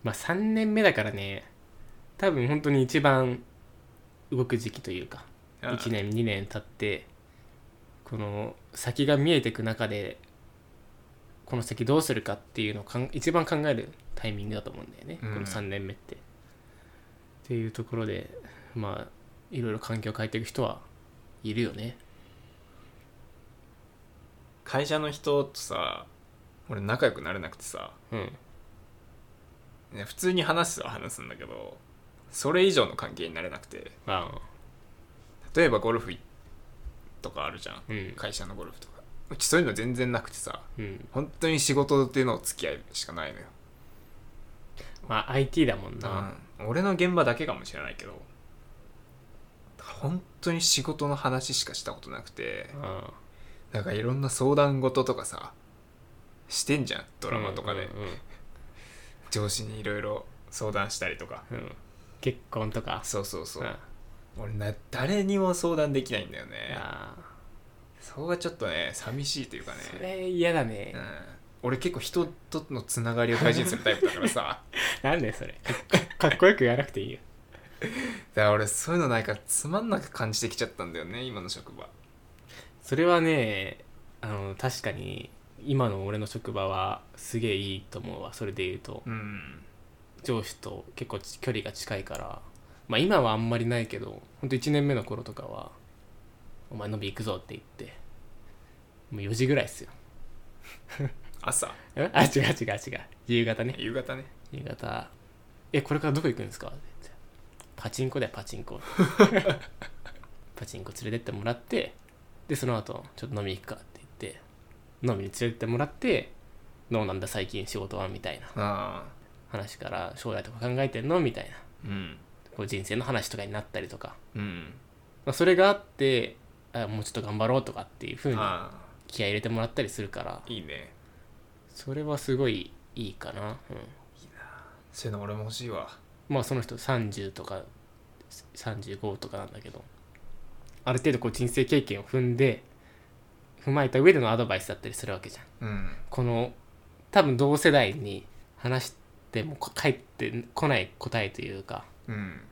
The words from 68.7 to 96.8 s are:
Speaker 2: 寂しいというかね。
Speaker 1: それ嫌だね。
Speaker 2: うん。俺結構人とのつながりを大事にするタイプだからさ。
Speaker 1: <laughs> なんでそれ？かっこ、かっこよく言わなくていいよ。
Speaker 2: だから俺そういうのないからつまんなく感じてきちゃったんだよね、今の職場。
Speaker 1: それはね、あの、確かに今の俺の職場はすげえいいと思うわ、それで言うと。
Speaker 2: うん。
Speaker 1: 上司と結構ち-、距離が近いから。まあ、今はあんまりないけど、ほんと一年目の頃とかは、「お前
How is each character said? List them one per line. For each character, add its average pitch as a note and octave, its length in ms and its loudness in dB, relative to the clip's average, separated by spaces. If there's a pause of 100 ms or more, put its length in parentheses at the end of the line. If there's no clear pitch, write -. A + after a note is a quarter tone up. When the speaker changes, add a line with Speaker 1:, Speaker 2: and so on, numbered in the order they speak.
Speaker 2:
寂 C3 300 -6
し C#3 180 -2
い - 40 -6
と - 100 -12
い A#1+ 40 -8
う - 40 -14
か - 80 -10
ね。 - 60 -10 (180)
Speaker 1:
そ - 40 -12
れ F#3 280 -4
嫌 E3+ 240 6
だ D#3 120 4
ね。 G#2+ 300 -4
Speaker 2:
う B2 40 -6
ん。 B2 60 -6 (600)
俺 B2+ 140 2
結 F3+ 160 0
構 A#2+ 60 -4
人 E3+ 260 0 (240)
と - 200 -4
の B2 120 -4
つ - 180 -2
な A#2 140 0
が A#2 120 4
り A#2 80 6
を A#2 40 4
大 A#2+ 140 8
事 B2+ 100 4
に A#2+ 40 4
す - 100 0
る - 60 -6
タ A2 80 6
イ G#2 60 6
プ G4 100 6
だ - 60 4
か - 80 -4
ら - 80 4
さ。 - 340 0 (200)
Speaker 1:
<laughs> - 200 0
な C#3+ 140 4
ん - 20 0
で A2+ 140 0
そ - 120 -6
れ？ - 200 -10
か - 80 -2
っ - 280 6
こ、 - 60 -6 (120)
か D#3+ 100 6
っ C#3+ 80 6
こ F3+ 100 10
よ G3+ 80 12
く G3+ 60 0
言 A#2+ 100 8
わ A#2+ 60 4
な C#3 80 2
く - 60 -6
て G2+ 100 -4
い G2 60 -4
い B1+ 60 -6
よ。 B1 60 -10 (600)
Speaker 2:
だ - 80 -2
か - 20 -4 (440)
ら G#2 180 6
俺 G#2+ 140 4
そ - 260 -2
う F3 40 4
い - 20 6
う - 40 6
の D3 60 4
な A#2 100 4
い - 60 0
か - 80 -2
ら G#2+ 140 -2
つ - 200 0
ま F3 140 0
ん A#3 100 -2
な F#3+ 80 4
く - 120 -6
感 A2 220 -2
じ - 80 0
て A#2 80 0
き - 80 -4
ち - 60 -2
ゃ A2+ 40 2
っ - 40 -12
た - 140 -10
ん F2 80 -8
だ E2 80 -6
よ D#2 60 -8
ね、 A2 160 -8
今 A#2+ 180 -8
の F2+ 80 -8
職 - 240 -8
場。 - 160 -14 (920)
Speaker 1:
そ - 140 0
れ E3 100 6
は F3 160 8
ね、 A2+ 560 2 (420)
あ G#2+ 80 -6
の、 G2 280 -4
確 - 260 -2
か G#2 100 -2
に F#2+ 380 -8 (340)
今 C3+ 240 2
の G2 160 -2
俺 G#2 140 -2
の G#2+ 80 -2
職 A2 260 -8
場 F#2+ 160 0
は F#2+ 320 0 (160)
す - 220 -6
げ A2+ 100 2
え G2+ 80 4
い G2 200 -2
い F#2+ 40 -8 (100)
と - 80 -10
思 F2+ 200 -8
う - 40 -8
わ、 F2 120 -10
そ - 100 -6
れ G2+ 80 -4
で G2 140 -2
言 F2+ 100 -2
う - 20 -10
と。 - 280 -10
Speaker 2:
う A#2+ 40 -8
ん。 G2+ 540 -8 (580)
Speaker 1:
上 A#2 200 0
司 - 140 -10
と G2 280 -10 (100)
結 - 160 -8
構 G2+ 80 -6
ち-、 - 220 -12
距 - 100 -2
離 A2 140 -2
が - 80 -6
近 - 240 -6
い G2+ 80 -6
か - 140 -8
ら。 - 240 -10 (460)
ま A2+ 80 2
あ、 - 20 8
今 F3 240 8
は A2+ 100 6
あ A2 40 4
ん A2+ 120 2
ま A#2 80 4
り A#2 80 2
な A#2 160 2
い A2+ 60 -2
け - 120 -8
ど、 G#2 240 -8 (200)
ほ C#3+ 40 -4
ん B2+ 40 -2
と C3 60 4
一 B2+ 140 0
年 D3 160 6
目 C#3+ 80 4
の A2 80 2
頃 A2 200 -6
と - 100 -10
か - 120 -10
は、 - 280 -10 (1000)
「お - 60 -10
前 G#2 140 -6